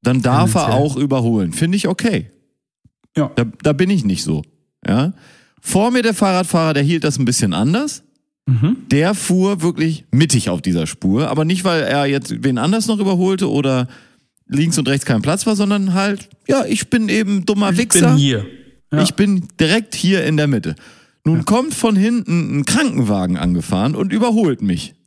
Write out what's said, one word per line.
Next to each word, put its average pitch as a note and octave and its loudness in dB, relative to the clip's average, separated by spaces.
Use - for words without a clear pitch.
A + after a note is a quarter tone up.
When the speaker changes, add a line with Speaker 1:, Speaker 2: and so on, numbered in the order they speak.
Speaker 1:
Dann B2+ -2
darf B2+ 2
er - 2
Speaker 2:
Tendenziell. B2+ 0
Speaker 1:
auch C#3+ -4
überholen. A#2 -2
Finde E3+ -2
ich G3 -2
okay. F#3+ -4
Speaker 2:
Ja. D3+ -2
Speaker 1:
Da, A#2+ 2
da D3+ 2
bin F3 2
ich F#3 2
nicht F#2+ -2
so. D#2 -2
Ja. C3+ 0
Vor G#3+ 2
mir B3 2
der A3+ 2
Fahrradfahrer, F3+ 2
der C#3+ 2
hielt D#3 0
das D3 0
ein C3 0
bisschen A2+ 0
anders. F3 -2
Speaker 2:
Mhm. C#3 2
Speaker 1:
Der E3 2
fuhr F#3 0
wirklich D#3+ -2
mittig C3 0
auf F2 -4
dieser E2+ -2
Spur. G#2+ -2
Aber D#3 -2
nicht, F3+ -2
weil E3 0
er C#3 0
jetzt C3 -4
wen B2+ 0
anders G#3+ -2
noch G#3+ -2
überholte F#3+ 0
oder C3+ -2
links D#3+ 0
und B2+ -2
rechts C#3 -2
kein A2+ 0
Platz E3+ -2
war, A3 2
sondern G3 0
halt, G3 -2
ja, C4+ 2
ich - -4
bin A3 2
eben G3 0
dummer G3+ 0
Speaker 2:
Ich F3 2
Speaker 1:
Wichser. F3+ 4
Speaker 2:
bin D3+ 6
hier. C3 2
Ja. D3+ 2
Speaker 1:
Ich - 0
bin G3 0
direkt G3 0
hier F3+ 2
in D#3 0
der D3+ 2
Mitte. G2+ -2
Nun D#3+ 2
Speaker 2:
Ja. D#3+ -2
Speaker 1:
kommt B3+ 0
von A3 0
hinten F#3 0
ein C#3 0
Krankenwagen G#2 0
angefahren F2+ 0
und F#3+ -2
überholt G#3+ 2
mich. F2+ -2